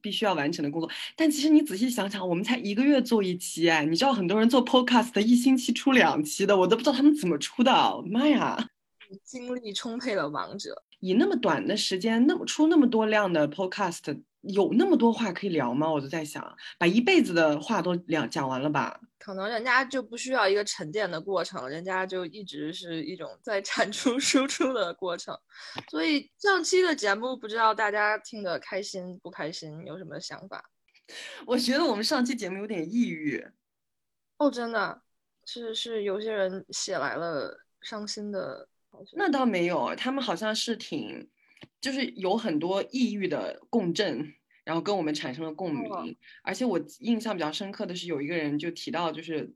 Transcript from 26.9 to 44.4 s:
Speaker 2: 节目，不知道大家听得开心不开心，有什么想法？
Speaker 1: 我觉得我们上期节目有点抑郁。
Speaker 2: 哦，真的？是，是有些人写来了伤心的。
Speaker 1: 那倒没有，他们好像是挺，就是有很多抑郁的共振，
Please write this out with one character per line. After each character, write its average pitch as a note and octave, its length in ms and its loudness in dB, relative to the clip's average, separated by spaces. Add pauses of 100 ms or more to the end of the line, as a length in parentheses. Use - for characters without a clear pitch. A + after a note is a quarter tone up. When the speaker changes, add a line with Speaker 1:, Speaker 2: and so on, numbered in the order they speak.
Speaker 2:
节 G3+ 180 0
目， B3 240 -4
不 A3 100 -12
知 G#3+ 80 -8
道 A3 200 4
大 G#3+ 160 0
家 G#3 260 2
听 G#3+ 240 -14
得 E3+ 160 -2
开 F#3+ 240 -8
心 F#3 400 -12
不 F3 80 -16
开 D#3+ 220 -8
心， D#3+ 340 -14
有 E3 140 -14
什 F#3+ 40 -16
么 D#3+ 160 -14
想 - 300 -14
法？ - 180 -14 (800)
Speaker 1:
我 B3 100 0
觉 B3 220 0
得 E4+ 80 2
我 B3+ 80 2
们 G#3 100 -2
上 B3+ 220 0
期 B3+ 80 -2
节 G#3+ 160 -6
目 F#3+ 80 -6
有 G3+ 80 -8
点 F#3 260 -6
抑 A#3 180 2
郁。 D#3 360 -6 (920)
Speaker 2:
哦， D4 120 4
真 A#3+ 220 -4
的？ G3+ 300 -4 (440)
是， A3+ 300 -10
是 A3+ 280 -6
有 G3+ 160 -2
些 A3 120 -6
人 F#3+ 380 -4
写 - 280 -6
来 C3 180 -4
了 D3 400 -6 (260)
伤 G#3+ 260 -10
心 G#3 240 -8
的。 D#3+ 360 -8 (460)
Speaker 1:
那 F#4+ 160 0
倒 C4 160 2
没 F3+ 220 2
有， C#3 280 0
他 B3+ 160 -4
们 C4+ 120 -4
好 G3 120 -2
像 G#3+ 200 -4
是 A3 200 -4
挺， - 540 -10 (500)
就 C4+ 120 -6
是 C4+ 120 -2 (120)
有 F#3 200 0
很 A3 220 -2
多 F3+ 320 -2
抑 A#3+ 240 0
郁 G3 140 -2
的 A2 420 -6
共 F3+ 240 0
振， D3+ 400 -2 (300)